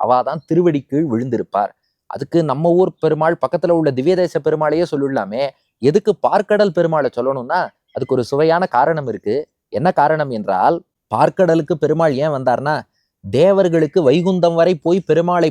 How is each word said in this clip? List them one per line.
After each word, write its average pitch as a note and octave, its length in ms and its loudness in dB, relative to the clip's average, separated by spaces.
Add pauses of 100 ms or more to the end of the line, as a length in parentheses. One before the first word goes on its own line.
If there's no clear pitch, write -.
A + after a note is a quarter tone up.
அவாதான் B2+ 420 0
திருவடி E3 360 0
கீழ் D3+ 300 -4
விழுந்திருப்பார். A2 600 -4 (340)
அதுக்கு - 380 -2
நம்ம D3+ 280 0
ஊர் F3+ 280 2
பெருமாள், D#3 380 0
பக்கத்துல - 340 -2
உள்ள D#3+ 200 2
திவ்யதேச E3+ 520 0
பெருமாளையே D#3 480 0
சொல்லிடலாமே. C3+ 580 -4 (280)
எதுக்கு E3 400 0 (100)
பார்க்கடல் G3+ 480 0
பெருமாளை D#3+ 400 0
சொல்லணும்னா, C3+ 520 -2 (260)
அதுக்கு C3 220 -4
ஒரு B2 80 0
சுவையான D#3+ 420 0
காரணம் D3 420 0
இருக்கு. A2+ 400 -6 (220)
என்ன E3 220 0
காரணம் D3+ 380 0
என்றால், A2 540 -2 (320)
பார்க்கடலுக்கு E3 580 0
பெருமாள் D#3 420 0
ஏன் D3+ 140 -2
வந்தார்னா, C3 520 -2 (480)
தேவர்களுக்கு F3 760 2
வைகுந்தம் E3+ 500 2
வரை E3 220 2
போய் F3 320 0
பெருமாளை E3+ 440 2